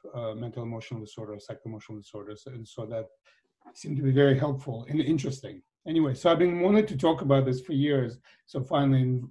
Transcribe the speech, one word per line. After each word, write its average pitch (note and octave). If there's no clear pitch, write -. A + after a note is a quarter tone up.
uh, A2+
mental A#2
emotional A2+
disorders, G#2
psycho-emotional A2
disorders. G#2
And A#2+
so -
that A2+
seemed D3+
to C3+
be C3+
very C#3
helpful C3+
and D3+
interesting. C3+
Anyway, D#3+
so E3+
I've E3+
been F3
wanting G#3
to C#3+
talk D#3+
about C3+
this B2+
for -
years. C3+
So C3+
finally, C3